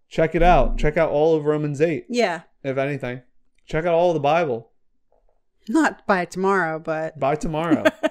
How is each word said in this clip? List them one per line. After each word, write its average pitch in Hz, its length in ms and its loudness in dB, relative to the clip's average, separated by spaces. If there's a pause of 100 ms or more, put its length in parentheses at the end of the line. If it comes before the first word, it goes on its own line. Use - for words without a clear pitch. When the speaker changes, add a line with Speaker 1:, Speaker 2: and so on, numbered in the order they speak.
Speaker 1:
Check 165 260 0
it 165 80 2
out. 143 340 4
Check 151 200 0
out 160 140 2
all 156 240 2
of 151 100 -2
Romans 147 340 -2
eight. 156 300 0
Speaker 2:
Yeah. 196 320 -2 (220)
Speaker 1:
If 135 140 -4
anything. 131 440 -4 (440)
Check 160 200 -4
out 170 80 0
all 170 160 4
of 170 60 0
the 156 40 -2
Bible. 143 520 -2 (1000)
Speaker 2:
Not 277 380 0
by 185 180 2
tomorrow, 180 540 -2
but 160 400 -6
Speaker 1:
By 135 160 0
tomorrow. 160 480 -2 (280)